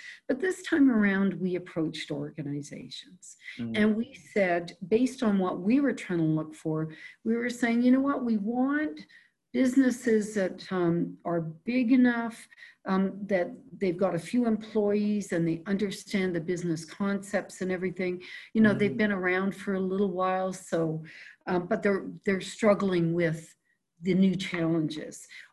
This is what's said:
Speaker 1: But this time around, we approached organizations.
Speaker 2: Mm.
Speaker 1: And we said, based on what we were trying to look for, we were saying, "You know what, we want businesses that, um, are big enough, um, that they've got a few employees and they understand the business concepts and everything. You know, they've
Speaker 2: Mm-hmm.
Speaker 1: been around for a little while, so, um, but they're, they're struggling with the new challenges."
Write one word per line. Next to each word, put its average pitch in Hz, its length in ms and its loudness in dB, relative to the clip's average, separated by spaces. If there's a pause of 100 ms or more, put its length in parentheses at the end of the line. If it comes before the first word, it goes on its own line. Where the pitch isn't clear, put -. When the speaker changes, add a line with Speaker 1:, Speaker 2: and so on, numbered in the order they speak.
(280)
Speaker 1:
But 254 120 -2
this 370 220 -2
time 277 280 4
around, 196 440 4
we 180 220 -2
approached 160 540 -6
organizations. 147 1300 -10 (220)
Speaker 2:
Mm. 233 200 -6
Speaker 1:
And 214 180 4
we 233 180 -6 (180)
said, 175 440 0 (120)
based 247 340 2
on 202 160 2
what 185 220 0
we 226 200 4
were 269 120 2
trying - 280 -2
to 160 40 4
look 156 300 0
for, 156 240 -4 (460)
we 220 120 2
were 240 140 -2
saying, 240 320 0
"You 247 80 6
know 262 180 6
what, 269 160 0
we 226 140 2
want 269 600 0 (520)
businesses 247 840 2
that, 185 360 -2
um, 170 540 0
are 170 160 -2
big 226 520 -2
enough, 240 540 2 (400)
um, 190 180 2 (220)
that 180 220 2 (320)
they've 180 160 0
got 180 180 2
a 165 40 0 (120)
few 247 160 2
employees 208 840 0
and 170 160 2
they 165 180 -2
understand 190 680 -2
the 170 60 -2
business 165 440 -4
concepts 196 760 -4
and 185 100 -2
everything. 180 500 -4 (320)
You 220 80 4
know, 214 100 6
they've 202 180 2
Speaker 2:
Mm-hmm. - 80 -6
Speaker 1:
been 214 140 2
around 185 440 0
for 196 180 -4
a 190 60 -2
little 190 320 0
while, 185 400 -2
so, 160 500 -4 (460)
um, 180 180 0
but 208 160 -2
they're, 190 240 0 (180)
they're 190 160 0
struggling 180 760 2
with 165 380 -2 (500)
the 185 120 2
new 190 200 6
challenges." 165 920 -2 (260)